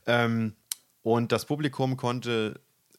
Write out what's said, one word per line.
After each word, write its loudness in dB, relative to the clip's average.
Ähm, 2
und 2
das 0
Publikum -2
konnte -2